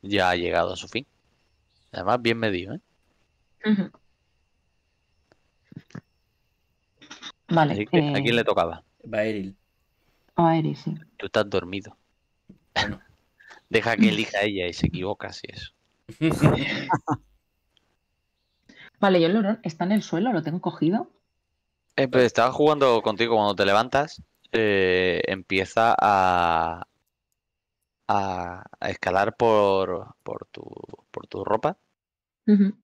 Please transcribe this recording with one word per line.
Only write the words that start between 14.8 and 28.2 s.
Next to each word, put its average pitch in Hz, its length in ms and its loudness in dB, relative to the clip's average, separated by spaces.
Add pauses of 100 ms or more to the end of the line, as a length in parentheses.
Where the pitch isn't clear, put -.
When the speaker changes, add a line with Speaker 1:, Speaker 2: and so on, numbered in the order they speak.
Speaker 1:
equivoca, 90 460 -6
si - 180 -18
eso. - 220 -18 (360)
Speaker 3:
<laughs> 147 1120 -2 (1800)
Speaker 2:
Vale, 190 200 4
yo 165 60 4
el 180 100 2
hurón 220 260 0
está 175 220 -6
en 185 80 0
el 214 100 2
suelo, 202 300 -2
lo 202 100 -2
tengo 160 180 -6
cogido. 180 500 -2 (840)
Speaker 1:
Eh, 135 120 2
pues 127 160 4
estaba 117 280 2
jugando 139 500 4
contigo 113 340 0
cuando 104 180 2
te 98 120 2
levantas, 123 560 0 (300)
eh, 92 720 2
empieza 95 720 0
a, 87 880 2 (1200)
a, 92 560 -4 (160)